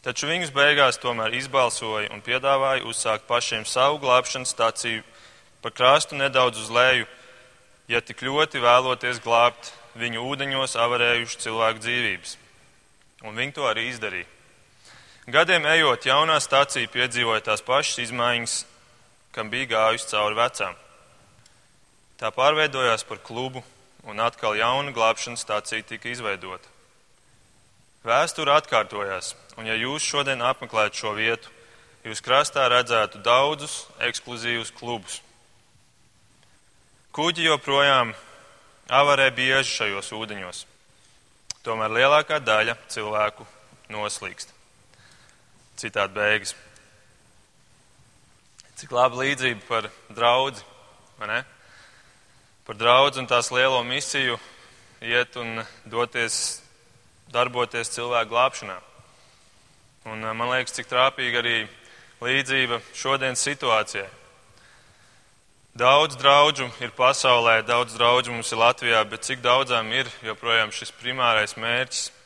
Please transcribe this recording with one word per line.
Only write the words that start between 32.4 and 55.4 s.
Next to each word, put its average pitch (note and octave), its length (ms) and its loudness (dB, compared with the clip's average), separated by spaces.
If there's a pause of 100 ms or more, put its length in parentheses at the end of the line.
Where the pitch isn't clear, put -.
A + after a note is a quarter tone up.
redzētu A#2 500 2
daudzus C#3 640 0 (240)
ekskluzīvus A#2+ 720 -8
klubus. A#2 400 -10 (1900)
Kuģi E3 380 -2
joprojām C#3 680 2 (720)
avarē C3+ 420 4
bieži B2+ 380 0
šajos G2 480 -4
ūdeņos. G2+ 460 -10 (1040)
Tomēr A2 280 -2
lielākā D3 480 4
daļa A2+ 340 2 (140)
cilvēku G#2+ 560 -4 (480)
noslīkst. G#2 600 -10 (1300)
Citāta G2+ 360 -4
beigas. G#2 400 0 (2250)
Cik - 160 -16
laba B2 260 4
līdzība B2+ 460 -2
par A2 220 -2 (200)
draudzi, A#2+ 540 0 (560)
vai G#2+ 100 -8
ne? A#2 100 -4 (1300)
Par G#2+ 140 -12
draudzi C3 420 6
un B2 80 -8
tās A#2+ 220 2
lielo B2+ 320 2
misiju B2+ 560 -4 (640)
iet A#2+ 380 -2
un A2+ 240 -8 (220)